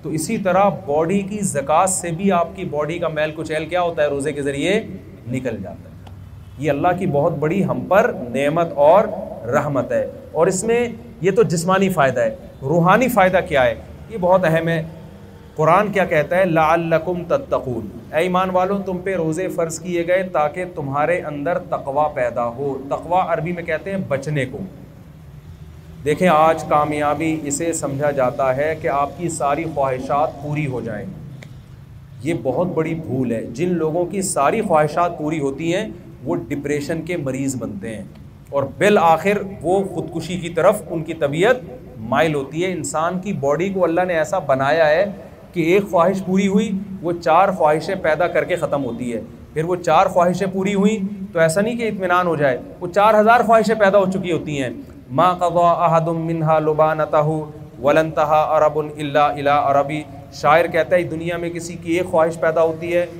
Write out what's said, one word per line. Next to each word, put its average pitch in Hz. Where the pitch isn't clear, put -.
تو 147
اسی 160
طرح 196
باڈی 170
کی 208
زکوٰۃ 151
سے 175
بھی 196
آپ 170
کی 185
باڈی 151
کا 165
میل 156
کچیل 160
کیا 175
ہوتا 165
ہے؟ 147
روزے 143
کے 143
ذریعے 147
نکل 123
جاتا -
ہے۔ -
یہ 147
اللہ 175
کی 185
بہت 147
بڑی 165
ہم 123
پر 214
نعمت 156
اور 202
رحمت 135
ہے، 110
اور 160
اس 190
میں 233
یہ 185
تو 202
جسمانی 185
فائدہ 135
ہے، 113
روحانی 175
فائدہ 185
کیا 135
ہے؟ 117
یہ 220
بہت 180
اہم 165
ہے۔ 165
قرآن 180
کیا 190
کہتا 175
ہے؟ 190
لَعَلَّكُمْ 165
تَتَّقُونَ، 127
اے 160
ایمان 185
والو، 190
تم 185
پہ 190
روزے 165
فرض 165
کیے 170
گئے 185
تاکہ 160
تمہارے 151
اندر 147
تقوی 143
پیدا 120
ہو۔ 139
تقوی 165
عربی 170
میں 170
کہتے 165
ہیں 196
بچنے 139
کو۔ -
دیکھیں، 151
آج 160
کامیابی 147
اسے 165
سمجھا 147
جاتا 131
ہے 151
کہ 165
آپ 143
کی 175
ساری 147
خواہشات 139
پوری 147
ہو 123
جائیں، 107
یہ 156
بہت 135
بڑی 160
بھول 123
ہے۔ 110
جن 175
لوگوں 160
کی 185
ساری 160
خواہشات 170
پوری 156
ہوتی 143
ہیں 214
وہ 151
ڈپریشن 147
کے 175
مریض 135
بنتے 107
ہیں، 95
اور 139
بالآخر 185
وہ 190
خودکشی 165
کی 170
طرف 170
ان 165
کی 165
طبیعت 160
مائل 151
ہوتی 147
ہے۔ 190
انسان 165
کی 202
باڈی 156
کو 185
اللہ 170
نے 175
ایسا 156
بنایا 143
ہے 170
کہ 175
ایک 202
خواہش 170
پوری 190
ہوئی، 208
وہ 165
چار 175
خواہشیں 160
پیدا 160
کر 160
کے 175
ختم 147
ہوتی 117
ہے، 113
پھر 156
وہ 175
چار 165
خواہشیں 185
پوری 196
ہوئیں 208
تو 165
ایسا 165
نہیں 233
کہ 233
اطمینان 180
ہو 165
جائے، 139
وہ 180
چار 214
ہزار 226
خواہشیں 220
پیدا 202
ہو 190
چکی 180
ہوتی 147
ہیں۔ 123
ما 175
قضا 175
احد 165
منها 165
لبانته 156
ولن 147
انتهى 156
عرب 151
الا 147
الى 143
عربی، 143
شاعر 160
کہتا 160
ہے 175
دنیا 170
میں 170
کسی 170
کی 165
ایک 180
خواہش 165
پیدا 165
ہوتی 165
ہے 175